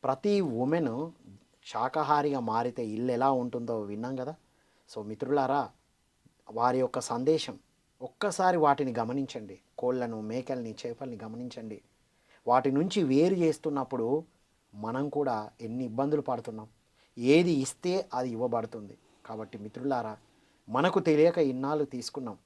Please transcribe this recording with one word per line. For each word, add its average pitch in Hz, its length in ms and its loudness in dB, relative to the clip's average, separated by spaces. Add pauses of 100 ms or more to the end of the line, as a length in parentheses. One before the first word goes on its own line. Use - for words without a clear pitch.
ప్రతి 196 360 0
ఉమెన్ 143 680 0 (560)
శాకాహారిగా 143 720 2
మారితే 117 460 -2
ఇల్లు 117 260 -2
ఎలా 131 180 2
ఉంటుందో 120 500 -2
విన్నాం 107 360 -6
కదా. 127 180 -6 (560)
So 110 120 -12
మిత్రులారా, 131 680 0 (800)
వారి 120 280 2
యొక్క 127 220 0
సందేశం 131 580 0 (440)
ఒక్కసారి 185 540 2
వాటిని 139 420 4
గమనించండి. 117 600 -6 (200)
కోళ్ళను, 123 420 -2
మేకల్ని, 117 540 -6 (120)
చేపల్ని 120 380 -10
గమనించండి. 113 560 -10 (680)
వాటి 127 260 4
నుంచి 180 300 2
వేరు 156 320 6
చేస్తున్నప్పుడు 143 920 0 (500)
మనం 117 340 -4
కూడా 127 420 -2 (100)
ఎన్ని 117 240 -6
ఇబ్బందులు 139 360 0
పడుతున్నాం. 117 480 -6 (500)
ఏది 156 320 8
ఇస్తే 175 640 -2
అది 127 160 -2
ఇవ్వబడుతుంది. 113 680 -4 (280)
కాబట్టి 110 320 -12
మిత్రులారా, 113 580 -4 (520)
మనకు 151 320 2
తెలియక 160 380 4
ఇన్నాళ్ళు 139 460 0
తీసుకున్నాం. 123 600 -10